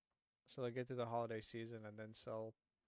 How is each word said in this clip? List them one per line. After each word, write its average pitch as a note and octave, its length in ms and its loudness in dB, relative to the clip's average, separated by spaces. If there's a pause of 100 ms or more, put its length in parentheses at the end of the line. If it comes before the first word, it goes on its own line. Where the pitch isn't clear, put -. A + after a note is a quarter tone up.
(480)
So - 140 -6
they A#2+ 100 4
get B2 160 2
through B2+ 100 -2
the A#2+ 80 4
holiday A#2 360 4
season A2+ 460 -4
and G#2 100 -8
then A2 160 -6
sell A2 400 -2 (340)